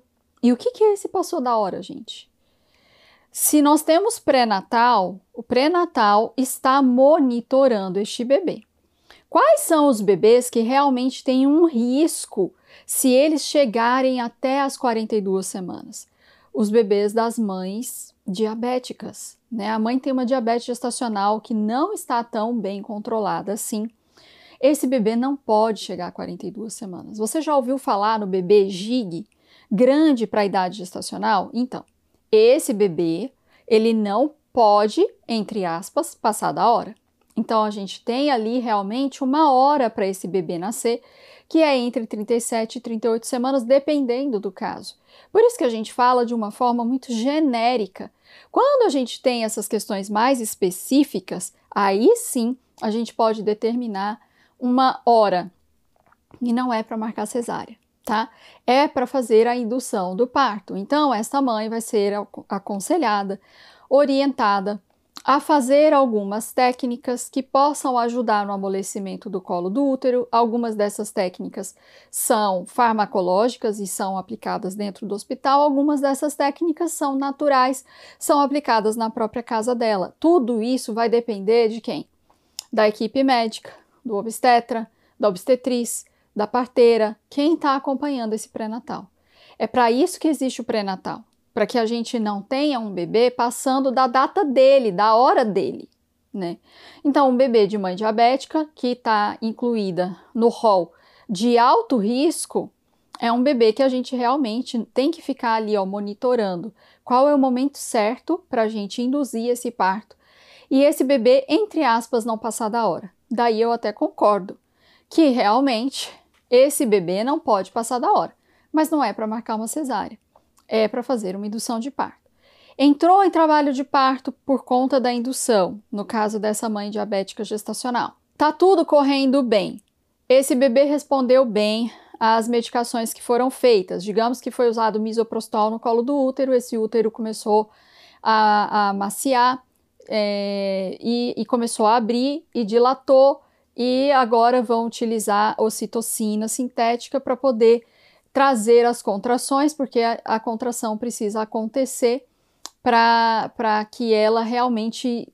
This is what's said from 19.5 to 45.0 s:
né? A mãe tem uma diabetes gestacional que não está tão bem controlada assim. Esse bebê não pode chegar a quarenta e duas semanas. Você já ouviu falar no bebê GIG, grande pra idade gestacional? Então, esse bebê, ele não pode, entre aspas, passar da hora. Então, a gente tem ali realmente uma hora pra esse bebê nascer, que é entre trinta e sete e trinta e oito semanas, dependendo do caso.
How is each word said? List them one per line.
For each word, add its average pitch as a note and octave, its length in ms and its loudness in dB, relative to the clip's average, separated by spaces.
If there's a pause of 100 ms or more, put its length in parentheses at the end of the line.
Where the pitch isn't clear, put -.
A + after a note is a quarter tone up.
né? G#3+ 180 -6
A A3 80 -2
mãe A#3 220 0
tem C4+ 140 -4
uma B3+ 120 0
diabetes A#3 400 -2
gestacional A3 760 -4
que - 120 -10
não A#3 400 -2
está B3 300 -4
tão A#3 340 -4
bem G3 240 -6
controlada G3+ 720 -4
assim. G#3+ 380 -6 (720)
Esse C#4+ 260 2
bebê A#3 300 0
não C4 180 -2
pode A3 460 0
chegar F3 260 -10
a F3+ 40 -12
quarenta F3+ 360 -12
e F3+ 40 -10
duas G#3 220 -12
semanas. G3 440 -14
Você A3 240 -4
já D4+ 120 -4
ouviu C4+ 240 0
falar A3 400 -2
no G#3 80 -6
bebê F#3+ 440 2
GIG, G3 580 -6 (420)
grande B3+ 560 4
pra G#3 200 -2
idade F#3 320 -2
gestacional? G3 760 -4
Então, B3 300 -6 (480)
esse A#3 420 6
bebê, F3+ 580 0 (360)
ele A3+ 260 4
não A3 380 0 (200)
pode, G#3+ 540 4 (220)
entre G#3+ 360 -4
aspas, F#3 520 -6
passar G#3 360 -2
da F3+ 200 2
hora. G3 240 -2 (420)
Então, A3 260 0
a G#3+ 60 -4
gente G3+ 340 -12
tem C4+ 280 -2
ali A#3 280 -2
realmente A#3 640 -4
uma C#4+ 280 2
hora C4 380 2
pra G#3+ 180 -2
esse G3 200 -6
bebê F3 300 -4
nascer, A3+ 440 -4 (460)
que D#4+ 140 2
é D4 160 4
entre A#3+ 300 -4
trinta G#3+ 260 -6
e A#3 80 0
sete A3+ 360 -6
e A#3 40 -16
trinta A#3 260 -6
e A3+ 40 0
oito A3+ 160 -4
semanas, C4 360 -2
dependendo C4+ 760 0
do G3+ 120 -8
caso. - 440 -12 (360)